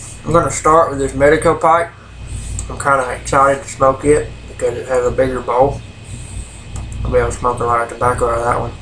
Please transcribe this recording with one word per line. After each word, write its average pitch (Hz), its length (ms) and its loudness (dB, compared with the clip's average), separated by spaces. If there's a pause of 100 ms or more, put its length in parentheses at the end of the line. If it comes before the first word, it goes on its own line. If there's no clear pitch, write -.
(240)
I'm 151 80 -4
gonna 160 200 2
start 160 400 4
with 139 80 -6
this 135 160 -2
Medico 151 420 4
pipe. 170 320 2 (800)
I'm 127 80 -10
kinda 131 420 0
excited 139 440 2
to - 40 -14
smoke 135 380 2
it 147 240 4 (180)
because 123 300 -4
it 117 100 -8
has 127 200 2
a 120 40 0
bigger 127 300 0
bowl. 131 400 2 (1200)
I'll 117 80 -2
be 127 60 4
able 120 140 2
to - 40 -6
smoke 120 260 -2
a - 20 -2
lot 120 180 0
of 113 80 -4
tobacco 123 400 0
out 117 80 0
of 117 80 -2
that 123 140 0
one. 120 120 -6 (100)